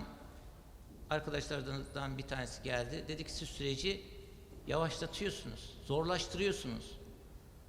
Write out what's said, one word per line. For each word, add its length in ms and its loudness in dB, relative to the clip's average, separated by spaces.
arkadaşlardan 1080 0
bir 60 -2
tanesi 400 -2
geldi. 440 2
Dedi 160 -2
ki, 80 -4
"Siz 180 -2
süreci 520 2
yavaşlatıyorsunuz, 1080 2
zorlaştırıyorsunuz." 1080 4